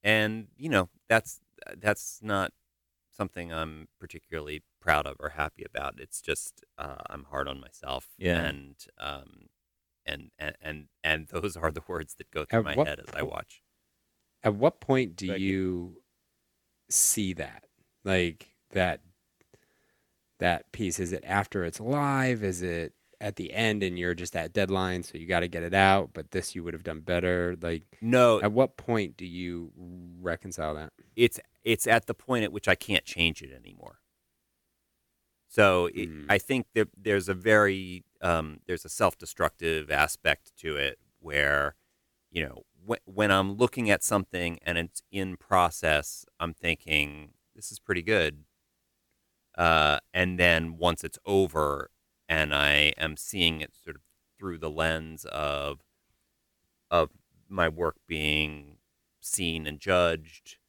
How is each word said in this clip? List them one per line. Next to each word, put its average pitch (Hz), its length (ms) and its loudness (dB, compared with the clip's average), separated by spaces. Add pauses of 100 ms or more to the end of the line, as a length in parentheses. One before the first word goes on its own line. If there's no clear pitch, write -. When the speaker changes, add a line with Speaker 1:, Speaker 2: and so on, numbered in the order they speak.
Speaker 1:
and, 107 440 2 (100)
you 151 120 -8
know, 95 200 4 (200)
that's, - 320 0 (360)
that's - 440 -2
not 101 300 -2 (600)
something 87 420 -8
I'm 78 340 -8 (120)
particularly 76 640 -10 (160)
proud 76 260 2
of 69 140 -10
or 76 100 -6
happy 76 360 -6
about. 67 340 -8
It's - 220 -12
just, - 420 -6 (140)
uh, 69 200 -12 (120)
I'm 69 160 -14
hard 69 240 -6
on 67 100 -10
myself. 65 480 -10 (100)
Speaker 2:
Yeah. 87 280 2
Speaker 1:
And, 69 300 -8 (220)
um, 69 500 -12 (580)
and, 71 340 -10
and, 76 220 -8
and, 76 260 -12 (160)
and 78 240 0
<laughs> - 40 -20
those 90 260 -4
are 82 140 0
the 78 160 -10
words 80 280 -8
that - 160 -20
go 78 140 -4
through 117 140 2
Speaker 3:
At 104 60 0
Speaker 1:
my 73 100 -2
Speaker 3:
what 135 120 2
Speaker 1:
head 73 180 -6
as - 80 -16
I 71 60 -6
Speaker 3:
po-, 76 60 -2
Speaker 1:
watch. - 360 -12 (840)
Speaker 3:
at 107 120 2
what 131 240 0
point 127 380 0
do 95 100 -6
Speaker 2:
Becky? 95 160 -2
Speaker 3:
you 92 580 -2 (880)
see - 440 0
that? - 320 -10 (400)
Like, 90 500 0 (160)
that, 90 300 0 (1400)
that 87 340 0
piece, 95 260 -4
is 90 140 -4
it - 120 -8
after 98 380 -2
it's 82 160 -6
live? 131 640 0
Is 90 180 -2
it 85 320 -4 (280)
at 104 160 -8
the 92 160 -8
end 107 300 0
and 90 140 -2
you're 87 180 0
just 87 200 -10
at 82 160 -6
deadline, 92 520 0
so - 140 -14
you 82 80 -12
gotta 87 220 2
get 85 160 -6
it 87 100 -4
out, 98 400 6
but 78 180 -12
this - 240 -4
you 87 80 -8
would 85 100 -8
have 82 100 -12
done 80 160 -8
better? 87 600 0
Like, 82 220 -4 (180)
Speaker 1:
No. 117 400 6
Speaker 3:
at 104 100 2
what 127 240 2
point 107 400 -2
do 90 100 -14
you 87 460 -8 (480)
reconcile 85 560 -4
that? 78 160 -10 (240)
Speaker 1:
It's, 117 240 4 (240)
it's 113 240 0
at 113 200 4
the 113 60 -4
point 120 300 -2
at 76 80 -2
which 104 160 -4
I 92 80 6
can't - 300 -2
change 82 360 0
it 67 120 -18
anymore. 50 460 -20 (1500)
So 92 380 6
it, 85 240 -6
Speaker 3:
Mm. 78 200 -14
Speaker 1:
I 101 80 6
think 127 360 0
that 110 240 2
there's 98 320 0
a 95 40 0
very, 95 680 2 (180)
um, 80 440 0
there's 90 180 -4
a 80 60 -16
self-destructive 82 1000 -2
aspect 76 680 0
to 76 180 -6
it 69 240 -2 (200)
where, 71 560 0 (560)
you 82 140 -4
know, 64 180 -16 (260)
wh-, - 180 -4
when 101 240 2
I'm 95 240 4
looking 120 340 0
at 98 140 4
something 90 600 -2
and 85 140 -2
it's 85 240 -6 (100)
in 95 260 -6
process, 82 880 2 (160)
I'm 82 120 -6
thinking, 76 840 -4 (200)
"This - 160 -14
is - 80 -16
pretty 90 220 -2
good." 80 420 0 (1120)
Uh, 80 440 4 (140)
and 90 260 0
then 82 380 4
once 85 260 0
it's - 220 -10
over 78 640 2 (360)
and 78 280 2
I 73 420 4
am 78 180 -4
seeing 82 460 0
it - 140 -12
sort 78 220 -16
of - 40 -20 (380)
through 90 180 -8
the 78 140 -6
lens 80 540 -2
of, 71 560 -4 (1080)
of 82 220 4 (360)
my 90 220 2
work 80 280 -2 (100)
being 76 680 -2 (440)
seen 82 460 -2
and 73 120 -8
judged 85 800 0 (120)